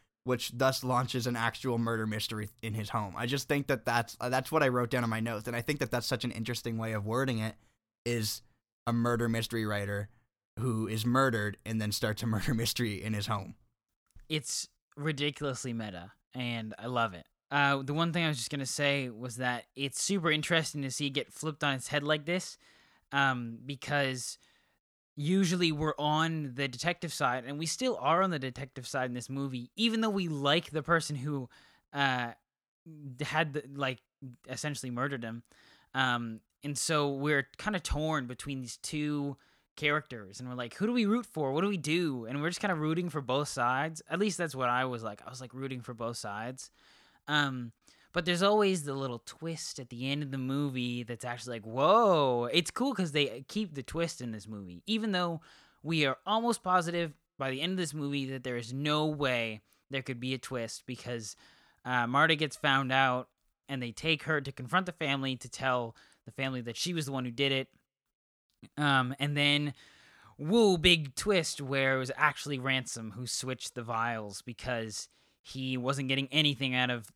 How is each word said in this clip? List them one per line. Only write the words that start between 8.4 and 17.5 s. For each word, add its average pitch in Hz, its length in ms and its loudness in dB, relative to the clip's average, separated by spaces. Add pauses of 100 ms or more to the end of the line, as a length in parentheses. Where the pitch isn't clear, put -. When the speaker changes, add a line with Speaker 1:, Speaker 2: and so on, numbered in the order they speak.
Speaker 1:
a 120 60 2
murder 117 340 4
mystery 113 380 0
writer 101 420 -2 (520)
who 110 280 0
is 107 180 -2
murdered 120 600 4
and 113 160 -2
then 107 100 0
starts 107 320 -2
a 117 40 -2
<laughs> - 0 -
murder 110 260 0
mystery 113 500 -2
in 110 100 -4
his 104 140 -2
home. 101 280 -4 (720)
Speaker 2:
It's - 400 -4 (260)
ridiculously 143 800 -2
meta, 101 400 -8 (200)
and 117 460 -4
I 107 60 -10
love 120 300 2
it. 85 100 -16 (260)